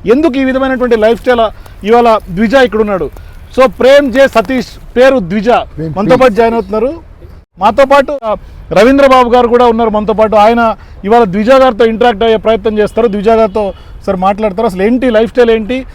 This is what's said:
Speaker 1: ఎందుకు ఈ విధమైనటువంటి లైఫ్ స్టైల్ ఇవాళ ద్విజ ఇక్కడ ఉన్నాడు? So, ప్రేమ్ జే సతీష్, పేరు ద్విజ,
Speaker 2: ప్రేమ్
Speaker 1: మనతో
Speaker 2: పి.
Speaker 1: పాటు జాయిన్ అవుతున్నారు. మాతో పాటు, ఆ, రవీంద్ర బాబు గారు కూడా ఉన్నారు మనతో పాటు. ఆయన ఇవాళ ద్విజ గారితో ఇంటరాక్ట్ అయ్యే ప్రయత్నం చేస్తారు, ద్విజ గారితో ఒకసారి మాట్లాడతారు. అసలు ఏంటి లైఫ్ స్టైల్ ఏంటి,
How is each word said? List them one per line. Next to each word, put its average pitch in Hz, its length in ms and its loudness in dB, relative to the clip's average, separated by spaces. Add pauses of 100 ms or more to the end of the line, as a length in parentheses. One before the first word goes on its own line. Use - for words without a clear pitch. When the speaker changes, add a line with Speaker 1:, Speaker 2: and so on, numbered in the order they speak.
Speaker 1:
ఎందుకు 269 340 0
ఈ 269 40 -2
విధమైనటువంటి 262 520 -2
లైఫ్ 220 260 0
స్టైల్ 226 640 -4
ఇవాళ 226 340 2 (100)
ద్విజ 196 240 -2
ఇక్కడ 240 260 0
ఉన్నాడు? 190 300 -4 (500)
So, 254 120 2
ప్రేమ్ 269 420 2
జే 269 140 2
సతీష్, - 720 -6
పేరు 262 220 4
ద్విజ, 190 300 -4
Speaker 2:
ప్రేమ్ 160 480 -4
Speaker 1:
మనతో 220 180 0
Speaker 2:
పి. 254 60 0
Speaker 1:
పాటు 254 120 4
జాయిన్ 226 200 0
అవుతున్నారు. 226 560 -6 (500)
మాతో 226 260 2
పాటు, 277 380 0
ఆ, 214 120 -4 (360)
రవీంద్ర 269 360 4
బాబు 254 220 4
గారు 247 180 2
కూడా 240 180 2
ఉన్నారు 233 240 0
మనతో 214 240 -4
పాటు. 214 220 0
ఆయన 226 400 2 (280)
ఇవాళ 226 200 2
ద్విజ 202 260 -2
గారితో 262 360 2
ఇంటరాక్ట్ 226 380 -2
అయ్యే 226 140 2
ప్రయత్నం 214 420 -2
చేస్తారు, 220 280 0
ద్విజ 202 220 -2
గారితో 220 380 0
ఒకసారి - 500 -8
మాట్లాడతారు. 202 500 -2
అసలు 190 160 -4
ఏంటి 240 260 0
లైఫ్ 220 220 0
స్టైల్ 240 180 2
ఏంటి, 226 460 -4